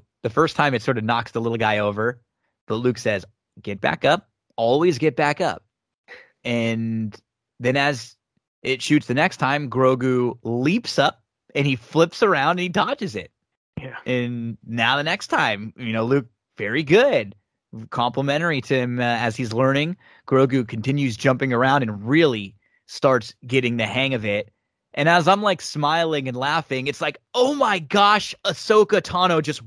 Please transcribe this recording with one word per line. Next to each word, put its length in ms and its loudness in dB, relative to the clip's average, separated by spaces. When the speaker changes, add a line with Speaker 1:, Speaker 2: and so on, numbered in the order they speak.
Speaker 1:
The 80 -6
first 260 0
time 180 2
it 80 -4
sort 160 -2
of 60 -4
knocks 280 -2
the 100 -4
little 160 -4
guy 220 0
over. 420 -2
But 80 -2
Luke 220 0
says, 280 -2
"Get 200 -8
back 240 -2
up. 240 0
Always 440 2
get 180 0
back 240 0
up." 220 -4
And 720 -4
then 180 0
as 380 -2
it 180 -2
shoots 260 2
the 60 -2
next 240 0
time, 320 0
Grogu 760 2
leaps 560 -2
up 240 0
and 120 0
he 80 0
flips 480 0
around 280 4
and 100 -2
he 80 -2
dodges 460 -2
it. 160 -10
Speaker 2:
Yeah. 260 -12
Speaker 1:
And 600 -4
now 320 0
the 60 -4
next 240 -6
time, 480 -2
you 160 -8
know, 140 0
Luke, 220 0
very 260 -4
good, 520 2
complimentary 720 -2
to 140 -2
him, 240 -2
uh, 40 -2
as 320 0
he's 180 -6
learning. 440 0
Grogu 400 4
continues 500 -2
jumping 360 0
around 300 2
and 240 -6
really 480 2
starts 480 0
getting 300 0
the 100 0
hang 260 -2
of 120 -4
it. 260 -2
And 140 0
as 200 4
I'm, 140 4
like, 200 0
smiling 640 -2
and 80 -6
laughing, 520 -4
it's 140 -6
like, 160 -4
"Oh 220 2
my 240 0
gosh, 560 2
Ahsoka 560 4
Tano 400 2
just 260 -6